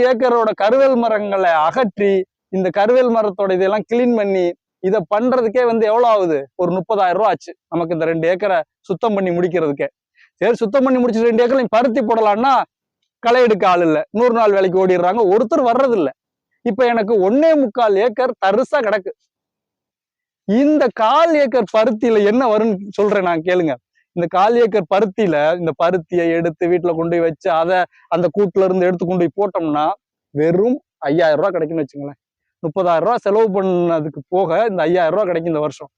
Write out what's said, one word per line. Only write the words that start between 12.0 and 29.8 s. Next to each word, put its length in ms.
போடலான்னா 520
களை 200
எடுக்க 260
ஆள் 120
இல்ல, 180
நூறு 240
நாள் 180
வேலைக்கு 260
ஓடிடுறாங்க, 500
ஒருத்தர் 360
வர்றதில்ல. 440
இப்ப 220
எனக்கு 340
ஒண்ணே 360
முக்கால் 400
ஏக்கர் 420
தரிசா 420
கிடக்கு. 300
இந்த 360
கால் 400
ஏக்கர் 380
பருத்தியில 520
என்ன 240
வரும்னு 420
சொல்றேன் 320
நான், 200
கேளுங்க. 300
இந்த 100
கால் 300
ஏக்கர் 320
பருத்தியில 480
இந்த 200
பருத்தியை 540
எடுத்து 380
வீட்டுல 260
கொண்டு 180
போய் 120
வச்சு, 260
அதை 280
அந்த 220
கூட்டுல 340
இருந்து 220
எடுத்து 200
கொண்டு 180
போய் 120
போட்டோம்னா 480